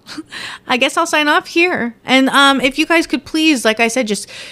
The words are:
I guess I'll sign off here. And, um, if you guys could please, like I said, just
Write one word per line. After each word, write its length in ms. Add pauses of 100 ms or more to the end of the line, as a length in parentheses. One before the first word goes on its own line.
(680)
I 100
guess 200
I'll 100
sign 220
off 180
here. 480 (100)
And, 260
um, 300
if 200
you 40
guys 220
could 180
please, 400
like 140
I 80
said, 220
just 200 (240)